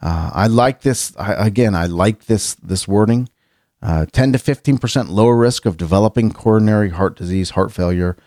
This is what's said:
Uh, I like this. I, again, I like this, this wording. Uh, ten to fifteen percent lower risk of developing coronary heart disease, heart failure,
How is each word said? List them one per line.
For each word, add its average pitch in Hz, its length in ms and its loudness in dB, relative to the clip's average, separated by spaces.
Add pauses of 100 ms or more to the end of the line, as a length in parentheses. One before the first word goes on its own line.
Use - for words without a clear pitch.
Uh, 82 320 -4
I 95 140 0
like 120 340 2
this. - 380 -4
I, 101 280 -2
again, 107 280 2
I 85 100 0
like 87 400 -2
this, - 300 -2
this 95 340 -8
wording. 110 400 2 (540)
Uh, 80 280 -2
ten 131 220 2
to 127 60 2
fifteen 139 400 -2
percent 117 320 -4
lower 113 260 4
risk 120 300 2
of 90 100 -2
developing 101 560 0
coronary 107 580 2
heart 90 260 -4
disease, 92 340 -4
heart 98 220 -2
failure, 90 440 -2 (100)